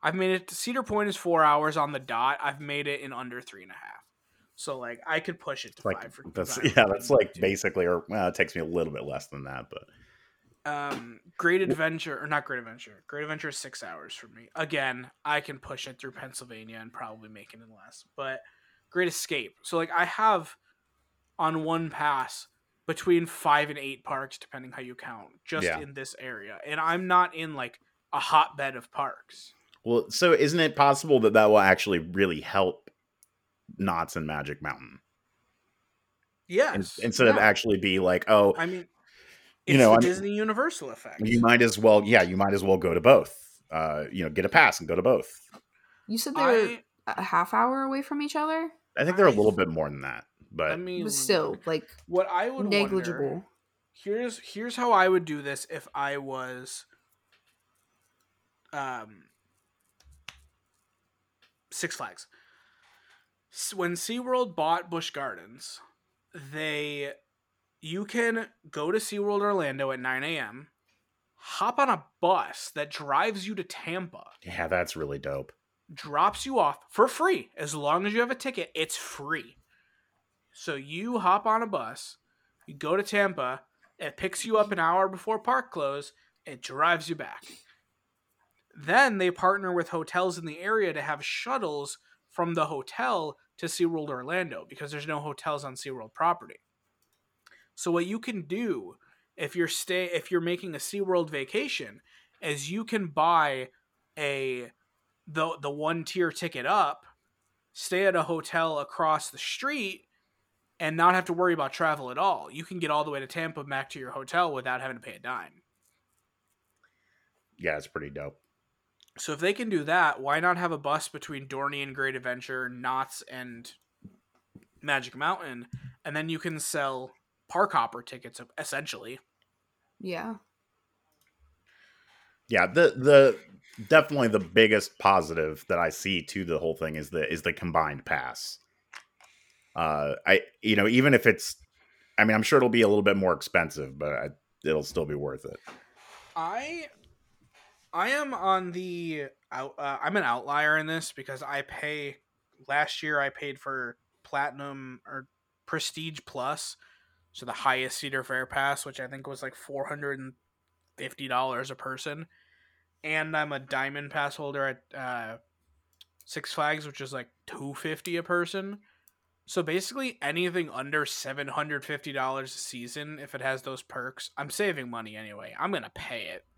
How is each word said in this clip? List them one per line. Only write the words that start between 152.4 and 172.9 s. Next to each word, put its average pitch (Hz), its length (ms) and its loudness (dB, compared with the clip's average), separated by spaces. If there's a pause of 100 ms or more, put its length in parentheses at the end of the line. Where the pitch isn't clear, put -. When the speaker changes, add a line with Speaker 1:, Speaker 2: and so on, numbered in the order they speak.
Speaker 1:
last 147 360 0
year 151 160 0
I 139 100 0
paid 135 300 -10
for 127 380 -8 (260)
Platinum 139 840 -6
or 135 220 -12 (380)
Prestige 160 600 -6
Plus, 139 520 -6 (560)
so - 120 -14
the 120 60 -2
highest 127 460 0
Cedar 135 260 -4
Fair 127 220 -4
pass, 139 400 -2
which 135 160 -12
I 127 60 -10
think 135 200 -14
was, 139 160 -12
like, 131 120 -12
four 139 320 -8
hundred 143 320 -6
and 131 160 -14 (640)
fifty 135 300 -12
dollars 131 420 -2
a 127 60 -10
person. 147 520 -10 (760)
And 156 320 -2
I'm 151 160 0
a 139 80 -4
Diamond 139 500 -6
Pass 143 280 -4
holder 143 300 -4
at, 131 300 -10
uh, 120 400 -8 (840)
Six - 300 -10
Flags, 151 340 -2
which 143 140 -14
is, 135 100 -10
like, 127 160 -10 (180)
two 139 280 -12
fifty 160 420 -8
a 170 80 -4
person. 190 560 -4 (680)
So 185 140 -2
basically 214 600 -4
anything 170 480 -2
under 143 360 -2
seven 139 440 -8
hundred 147 340 -4
fifty 147 300 -8
dollars 131 420 -4
a - 20 -12
season, 143 640 -12